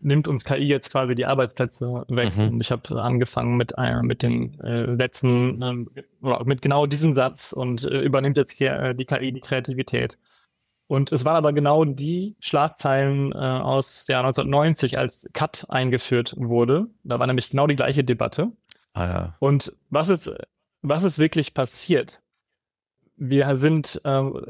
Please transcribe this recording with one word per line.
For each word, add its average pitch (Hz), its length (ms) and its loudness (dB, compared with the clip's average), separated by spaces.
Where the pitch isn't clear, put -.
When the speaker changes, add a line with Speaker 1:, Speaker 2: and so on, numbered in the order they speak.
Speaker 1:
nimmt 147 280 2
uns 139 160 -2
K 139 120 0
I 139 120 0
jetzt 139 240 0
quasi 127 240 0
die 123 100 -2
Arbeitsplätze 123 800 -2
weg? 117 280 0
Speaker 2:
Mhm. 107 160 2
Speaker 1:
Und 117 80 0
ich - 100 -2
hab 120 220 -4
angefangen 120 640 0
mit, 120 200 -2
äh, 120 260 0
mit 123 200 -2
den, 120 380 -2
äh, 117 260 -4
letzten, 123 720 0
ähm, 123 300 -6
oder 127 220 -2
mit 131 180 0
genau 143 240 2
diesem 147 280 2
Satz 131 380 0
und, 123 320 -4
äh, 143 160 -2
übernimmt 139 360 0
jetzt 139 200 2
hier, 135 220 0
äh, 131 160 -2
die 127 100 -6
K 139 160 -2
I 131 120 -4
die 127 80 -10
Kreativität. 127 800 -4
Und 139 260 0
es 127 120 0
waren 160 120 4
aber 151 160 4
genau 147 320 4
die 160 560 -4
Schlagzeilen, 139 920 0
äh, - 40 -10
aus 131 680 -2
Jahr 127 160 2
neunzehnhundertneunzig, 139 760 2
als - 340 -6
cat - 360 -4
eingeführt 127 680 0
wurde. 120 500 2
Da 120 160 -2
war 127 80 0
nämlich 127 240 0
genau 143 160 2
die 143 100 2
gleiche 131 280 2
Debatte. 123 480 0
Speaker 2:
Ah, 87 120 -2
ja. 87 340 -4
Speaker 1:
Und 139 320 2
was 160 180 0
ist, 180 220 0
was 156 200 0
ist 180 160 0
wirklich 156 360 2
passiert? - 680 -2
Wir 139 380 2
sind, 151 500 2
ähm, 135 460 -2